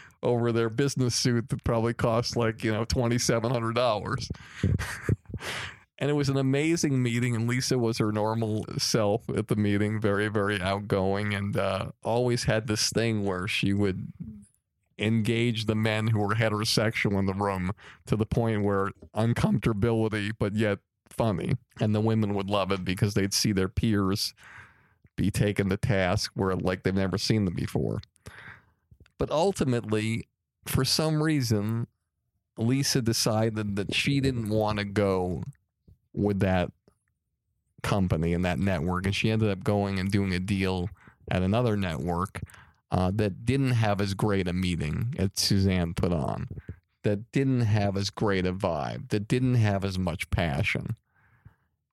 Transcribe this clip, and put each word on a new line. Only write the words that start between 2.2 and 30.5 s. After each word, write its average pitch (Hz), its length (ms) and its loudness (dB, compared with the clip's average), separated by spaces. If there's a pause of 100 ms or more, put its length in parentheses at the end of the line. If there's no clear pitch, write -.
like, 117 300 0
you 110 80 2
know, 110 100 -2
twenty-seven 117 640 0
hundred 113 260 -2
dollars. 113 540 0 (320)
<laughs> - 80 2 (1300)
And 143 100 0
it 147 40 2
was 143 140 0
an 135 100 0
amazing 139 640 2
meeting, 120 320 0
and 113 140 0
Lisa 127 300 0
was 113 220 0
her 107 120 2
normal 107 540 0 (120)
self 107 520 0
at - 180 -2
the 110 80 0
meeting, 104 460 0
very, 104 260 0
very 104 320 0
outgoing, 101 760 0
and, 101 220 -2
uh, 98 360 -2 (120)
always 120 400 0
had 110 240 0
this 104 220 -2
thing 110 340 0
where 92 240 -2
she 98 260 0
would 101 380 0 (840)
engage 113 680 0
the 110 100 2
men 110 320 0
who 110 120 2
were 104 160 0
heterosexual 110 840 0
in 98 60 2
the 95 80 0
room 95 380 0 (340)
to 110 120 2
the 107 80 0
point 113 380 0
where 98 280 2 (240)
uncomfortability, 110 1200 2
but 104 180 -2
yet 107 240 2 (300)
funny. 104 440 0 (260)
And 107 160 2
the 107 60 2
women 110 320 2
would 98 160 -2
love 98 220 2
it 95 120 0
because 95 300 0
they'd 98 200 0
see - 200 0
their 95 160 2
peers 101 640 0 (800)
be 98 160 0
taken 101 380 0
to 98 80 2
task 95 560 0
where, 95 220 0
like, 92 280 -2
they've 92 100 0
never 95 240 0
seen 107 280 0
them 87 100 -2
before. - 460 -4 (1160)
But - 140 -4
ultimately, 117 960 0 (380)